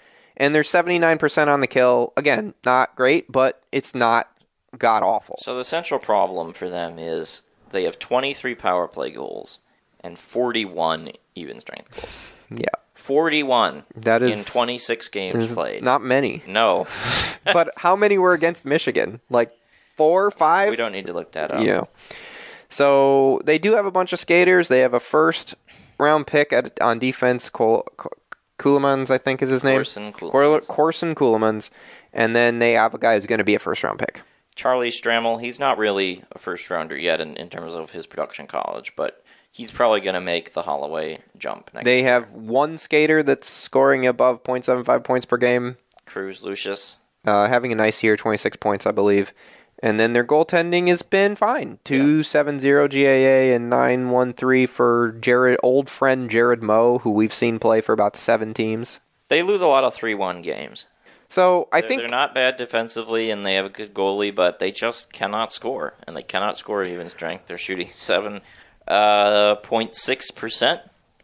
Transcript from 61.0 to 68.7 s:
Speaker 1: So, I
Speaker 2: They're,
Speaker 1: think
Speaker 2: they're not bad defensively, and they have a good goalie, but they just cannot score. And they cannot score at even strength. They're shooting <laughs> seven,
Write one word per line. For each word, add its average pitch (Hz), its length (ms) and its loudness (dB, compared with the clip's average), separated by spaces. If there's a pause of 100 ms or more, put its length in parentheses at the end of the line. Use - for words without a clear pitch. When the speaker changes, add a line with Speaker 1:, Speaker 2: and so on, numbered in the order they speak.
Speaker 1:
So, 180 400 4
I 165 100 2
Speaker 2:
They're, - 80 -8
Speaker 1:
think 254 120 -2
Speaker 2:
they're 117 80 -6
not 131 240 -2
bad 127 240 2
defensively, 113 720 -4
and 101 160 -4
they 95 80 0
have 98 120 0
a 98 40 -10
good 101 240 -14
goalie, 98 400 -2
but 90 240 0
they 95 140 -4
just - 420 -6
cannot 107 400 -6
score. 107 400 -8 (140)
And 80 100 -14
they 64 60 -12
cannot 98 340 -4
score 104 240 -6
at 92 80 -4
even 87 180 -10
strength. 87 380 -12
They're 87 140 -12
shooting 90 300 -8
<laughs> - 40 -20
seven, 101 480 -4 (460)